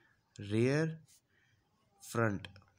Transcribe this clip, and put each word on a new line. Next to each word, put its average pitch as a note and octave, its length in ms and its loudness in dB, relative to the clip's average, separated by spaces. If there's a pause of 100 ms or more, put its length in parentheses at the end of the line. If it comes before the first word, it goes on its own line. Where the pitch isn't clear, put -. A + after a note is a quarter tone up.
(360)
रियर C3 640 0 (1040)
फ्रंट A2 440 0 (320)